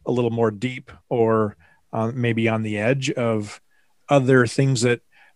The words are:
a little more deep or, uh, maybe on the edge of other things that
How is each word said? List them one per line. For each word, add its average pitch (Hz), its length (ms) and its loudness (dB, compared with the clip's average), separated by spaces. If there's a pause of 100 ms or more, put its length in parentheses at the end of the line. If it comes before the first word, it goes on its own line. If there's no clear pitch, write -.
a 127 40 -2
little 123 200 0
more 117 200 0
deep 127 400 -8 (180)
or, 113 480 2 (360)
uh, 113 220 -4
maybe 117 340 0
on 110 140 -2
the 107 160 -4
edge 131 320 -2
of 110 500 -4 (480)
other 131 380 4
things 135 360 0
that 120 180 2 (360)